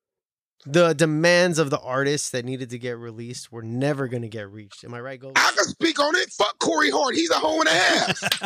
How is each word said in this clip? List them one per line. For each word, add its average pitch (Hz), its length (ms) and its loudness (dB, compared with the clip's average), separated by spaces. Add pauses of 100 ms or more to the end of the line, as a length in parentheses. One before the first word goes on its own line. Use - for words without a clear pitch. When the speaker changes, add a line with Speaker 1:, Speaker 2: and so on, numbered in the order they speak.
(640)
Speaker 1:
the 165 280 4
demands 165 640 4
of 151 100 2
the 143 100 0
artists 139 520 -2
that 123 120 -4
needed 127 280 -8
to 123 80 -8
get 120 180 -8
released 117 540 -14
were 117 100 -14
never 131 460 -2
gonna 117 200 -6
get 104 220 -12
reached. 104 340 -20
Am 117 100 -14
I 120 60 -12
right, 131 200 -12
Gold? 135 180 -10
Speaker 2:
I - 180 2
can - 100 0
speak - 340 -2
on 294 160 2
it. 370 160 -2
Fuck - 280 -2
Corey 311 300 2
Hart. - 260 0
He's 330 140 0
a 311 60 2
hoe 311 240 0
and 320 100 2
a 320 40 4
half. - 720 0